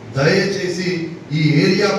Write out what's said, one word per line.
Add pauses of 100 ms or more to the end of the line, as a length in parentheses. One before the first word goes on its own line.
(180)
దయచేసి (500)
ఈ (200)
ఏరియా